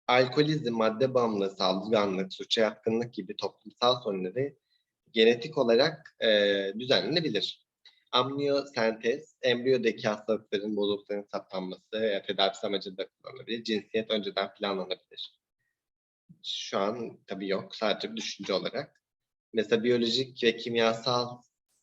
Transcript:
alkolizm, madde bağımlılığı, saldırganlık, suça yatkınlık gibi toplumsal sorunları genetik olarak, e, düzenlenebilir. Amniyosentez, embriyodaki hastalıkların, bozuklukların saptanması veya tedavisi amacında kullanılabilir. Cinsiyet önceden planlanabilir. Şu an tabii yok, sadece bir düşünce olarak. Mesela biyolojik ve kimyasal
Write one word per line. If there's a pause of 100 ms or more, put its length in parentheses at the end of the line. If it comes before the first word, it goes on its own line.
alkolizm,
madde
bağımlılığı,
saldırganlık,
suça
yatkınlık
gibi
toplumsal
sorunları (500)
genetik
olarak,
e,
düzenlenebilir. (480)
Amniyosentez,
embriyodaki
hastalıkların,
bozuklukların
saptanması (120)
veya
tedavisi
amacında
kullanılabilir.
Cinsiyet
önceden
planlanabilir. (1040)
Şu
an
tabii
yok,
sadece
bir
düşünce
olarak. (520)
Mesela
biyolojik
ve
kimyasal (420)